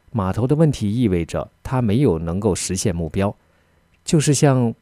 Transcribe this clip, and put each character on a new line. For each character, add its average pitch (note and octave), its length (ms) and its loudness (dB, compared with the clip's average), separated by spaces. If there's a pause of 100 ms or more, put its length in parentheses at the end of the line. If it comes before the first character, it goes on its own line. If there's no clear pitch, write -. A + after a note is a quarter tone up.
(120)
码 F#2+ 200 -2
头 A2 140 -2
的 C#3+ 80 2
问 D#3 160 4
题 G#2 240 -2
意 A#2+ 140 0
味 E2+ 160 2
着 - 260 -6 (140)
它 B2+ 180 -2
没 A2+ 200 2
有 F#2+ 140 2
能 E2 220 -4
够 G2 160 0
实 F#2 220 -6
现 F#2 180 -2
目 E2+ 140 -4
标， G2 280 -2 (680)
就 D#3+ 160 2
是 D3 120 0
向 C3 500 2